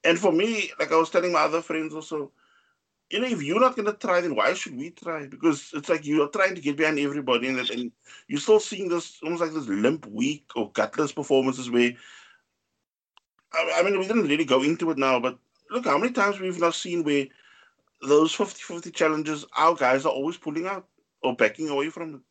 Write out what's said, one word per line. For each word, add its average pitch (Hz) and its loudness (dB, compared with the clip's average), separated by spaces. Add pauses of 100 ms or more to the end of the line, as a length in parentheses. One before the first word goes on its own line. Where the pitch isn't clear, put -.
And 170 4
for 185 4
me, 202 0
like 156 0
I 160 4
was 160 4
telling 175 0
my 151 4
other 156 0
friends 156 -6
also, 156 -8 (800)
you 208 -4
know, 254 0
if 196 -4
you're 170 0
not 254 4
gonna 208 -2
try, 180 0
then 160 -2
why 107 2
should 165 -8
we 147 -8
try? 156 -10
Because 143 -2
it's 147 -10
like 156 0
you 151 2
are 143 0
trying 190 0
to 165 -12
get 143 -4
behind 156 2
everybody, 131 0
and 131 -2
that, 120 -4
and 120 -6 (360)
you're 143 -4
still 214 6
seeing 196 -4
this, 170 -4
almost 165 -4
like 156 -2
this 143 -6
limp, 117 0
weak, 123 -4 (100)
or 110 -4
gutless 139 -2
performances 131 0
where, 120 4 (1600)
I, 165 0
I 180 4
mean, 196 2
we 190 -2
didn't 214 2
really 151 2
go 131 4
into 165 0
it 143 -2
now, 131 4
but 123 -4 (320)
look 233 -4
how 147 2
many 240 0
times 202 0
we've 185 -6
now 170 2
seen 175 -4
where 143 0 (720)
those 147 4
fifty - -4
fifty 175 -12
challenges, 156 -2 (100)
our 165 4
guys 135 2
are 151 2
always 143 -4
pulling 160 -6
out 190 -10 (340)
or 123 0
backing 151 0
away 143 0
from 160 -12
it. 135 -20